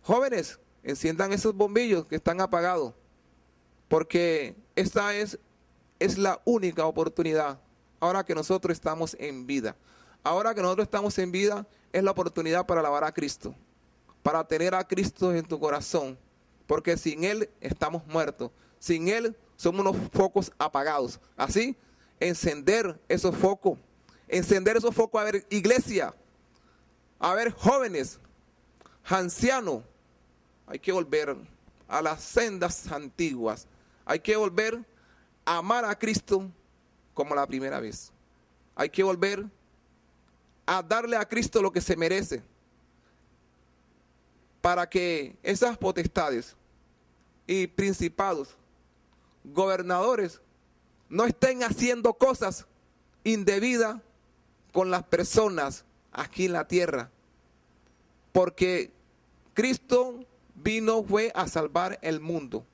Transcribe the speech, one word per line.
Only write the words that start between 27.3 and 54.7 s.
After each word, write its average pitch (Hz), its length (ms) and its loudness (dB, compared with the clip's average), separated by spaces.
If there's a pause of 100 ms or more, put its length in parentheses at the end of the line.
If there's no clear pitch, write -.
ver, 226 160 0
jóvenes, 196 680 2 (840)
ancianos, 190 800 0 (840)
hay - 120 -12
que - 120 -2
volver 151 460 0 (500)
a 131 140 -2
las 156 220 -4
sendas 190 680 -2
antiguas, 135 800 -4 (380)
hay 160 140 0
que 214 160 0
volver 220 460 -2 (600)
a 170 140 0
amar 226 260 0
a 208 140 -4
Cristo 196 520 -2 (600)
como 147 220 -4
la 143 120 0
primera 135 320 -6
vez, 110 320 -12 (640)
hay 147 140 -2
que - 140 0
volver 190 420 0 (1200)
a 185 160 0
darle 226 360 0
a 208 100 -2
Cristo 226 320 0
lo 196 100 2
que 175 120 -2
se 185 120 0
merece, 165 480 -2 (2250)
para 175 260 0
que 170 540 -2
esas 226 340 0
potestades 165 800 -4 (880)
y 185 200 0
principados, 180 920 -2 (880)
gobernadores, 185 960 0 (720)
no 214 160 2
estén 254 360 2
haciendo 233 520 2
cosas 247 520 2 (580)
indebidas 220 760 2 (720)